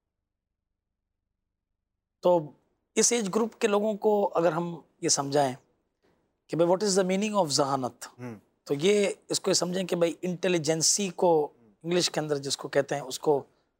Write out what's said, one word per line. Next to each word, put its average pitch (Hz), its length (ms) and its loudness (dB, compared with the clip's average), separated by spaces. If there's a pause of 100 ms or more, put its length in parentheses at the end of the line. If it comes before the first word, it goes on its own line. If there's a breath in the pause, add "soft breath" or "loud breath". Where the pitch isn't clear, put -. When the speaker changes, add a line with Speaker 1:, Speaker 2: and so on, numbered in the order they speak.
(2250)
Speaker 1:
تو 180 180 4 (560)
اس 220 160 4
ایج 220 240 -2
گروپ 226 240 0
کے 226 80 0
لوگوں 208 260 0
کو 202 400 0
اگر 170 180 2
ہم 170 280 -6 (220)
یہ 165 80 -2
سمجھائیں 139 440 0 (920)
کہ - 100 -6
بھائی، 170 140 4
what 196 180 0
is 190 140 2
the 185 120 0
meaning 202 280 0
of 156 60 0
ذہانت؟ 135 560 -2 (140)
Speaker 2:
ہوں۔ 123 160 -12 (280)
Speaker 1:
تو 147 100 -6
یہ 196 360 2 (200)
اس 160 100 -4
کو - 100 -2
یہ 180 40 4
سمجھیں 180 300 0
کہ 180 120 -2
بھائی، 170 260 2
انٹیلیجنسی 175 880 0
کو 165 380 2 (360)
English 170 260 0
کے - 100 -4
اندر 151 180 -2
جس 139 200 -6
کو - 100 -12
کہتے 143 280 0
ہیں، 143 60 -8
اس 131 180 -10
کو 139 240 0 (360)